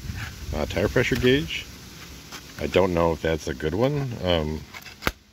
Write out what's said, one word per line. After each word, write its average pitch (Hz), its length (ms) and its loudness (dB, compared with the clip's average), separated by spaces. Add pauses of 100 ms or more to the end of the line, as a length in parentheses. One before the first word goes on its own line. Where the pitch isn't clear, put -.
(560)
uh, 73 100 0
tire 95 220 0
pressure - 280 2
gauge. 131 480 2 (960)
I 78 60 0
don't 87 260 4
know 85 200 4
if 76 100 -6
that's 80 240 0
a 78 80 -2
good 78 200 -2
one. 135 360 0 (140)
Um, 78 360 2 (720)